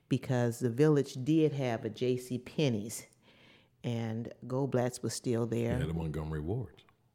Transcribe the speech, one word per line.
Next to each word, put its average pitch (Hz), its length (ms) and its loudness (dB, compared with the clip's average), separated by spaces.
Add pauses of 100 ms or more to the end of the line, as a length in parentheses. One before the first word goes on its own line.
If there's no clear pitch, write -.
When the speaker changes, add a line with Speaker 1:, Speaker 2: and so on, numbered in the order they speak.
Speaker 1:
because 120 500 0
the 123 100 0
village 139 540 4
did 156 300 4
have 120 320 -2
a 110 40 -4
J 123 280 0
C 123 200 -6
Penney's 117 680 -2 (760)
and 113 480 -4 (160)
Goldblatt's 127 560 0
was 113 100 -2
still 120 320 0
there. 117 300 0
Speaker 2:
They 127 60 0
had 80 80 -2
a 82 40 -2
Montgomery 78 460 -4
Ward's. 98 440 -4 (320)